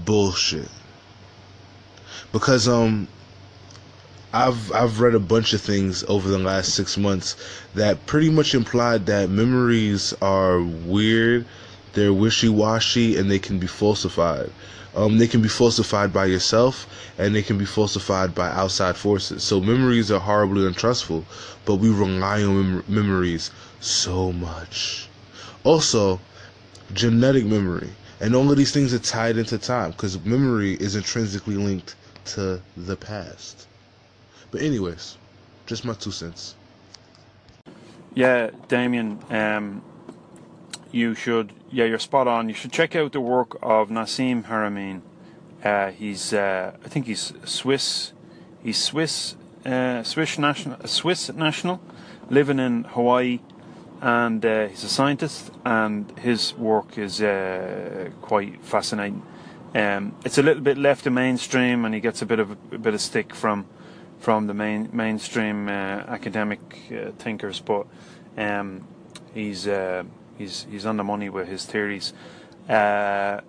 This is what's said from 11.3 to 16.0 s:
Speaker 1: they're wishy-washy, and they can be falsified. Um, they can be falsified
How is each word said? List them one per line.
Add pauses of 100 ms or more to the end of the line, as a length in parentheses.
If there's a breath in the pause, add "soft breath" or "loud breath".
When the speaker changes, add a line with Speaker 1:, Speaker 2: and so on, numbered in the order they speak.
Speaker 1:
they're
wishy-washy,
and
they
can
be
falsified. (420 loud breath)
Um,
they
can
be
falsified